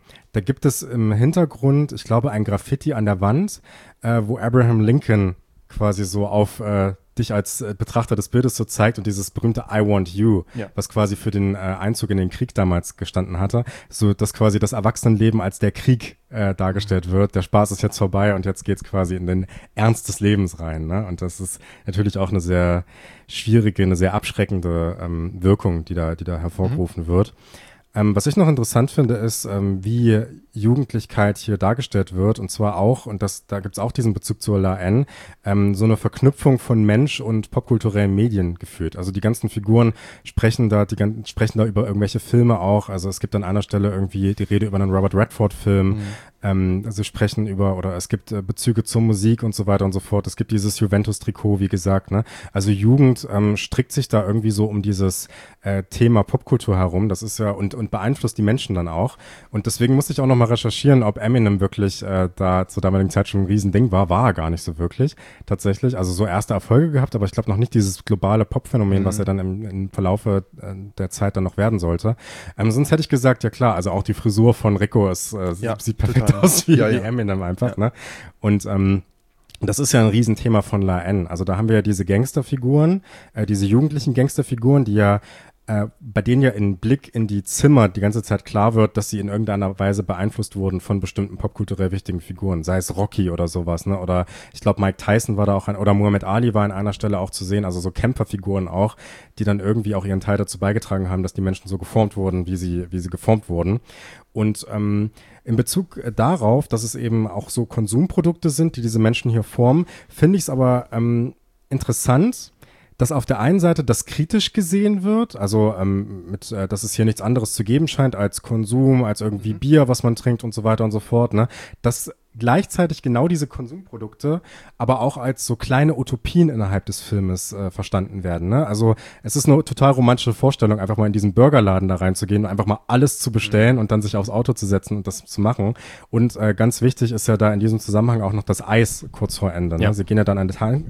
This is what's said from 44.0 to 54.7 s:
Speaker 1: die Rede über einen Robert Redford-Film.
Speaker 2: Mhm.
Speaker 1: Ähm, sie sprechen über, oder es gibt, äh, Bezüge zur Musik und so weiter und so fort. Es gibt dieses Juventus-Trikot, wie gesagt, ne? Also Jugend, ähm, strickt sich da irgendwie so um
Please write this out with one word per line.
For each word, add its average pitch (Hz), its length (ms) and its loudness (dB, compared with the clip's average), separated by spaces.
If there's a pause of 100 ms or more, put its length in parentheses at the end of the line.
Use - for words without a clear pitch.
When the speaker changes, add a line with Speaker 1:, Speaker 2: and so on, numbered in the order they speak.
Speaker 1:
die 101 100 -4
Rede 104 220 0
über 98 100 -4
einen 98 140 2
Robert 95 240 2
Redford-Film. 98 720 2
Speaker 2:
Mhm. 104 120 -2 (400)
Speaker 1:
Ähm, 95 500 0
sie 104 120 -6
sprechen 107 460 -2
über, 98 280 0
oder 92 200 -4
es 90 120 -8
gibt, - 220 -6
äh, 104 120 -4
Bezüge 107 420 -2
zur 113 180 0
Musik 110 400 2
und 110 140 -2
so 98 100 -2
weiter 98 180 2
und 95 80 0
so 95 60 -2
fort. 101 300 -2
Es - 80 -10
gibt - 160 -4
dieses 104 260 0
Juventus-Trikot, 104 800 0
wie 98 80 0
gesagt, 95 460 0
ne? 104 100 2 (300)
Also 101 180 0
Jugend, 120 600 4
ähm, 104 260 2
strickt - 340 -4
sich 139 160 -2
da 107 180 2
irgendwie 107 280 0
so 107 140 2
um 104 160 -2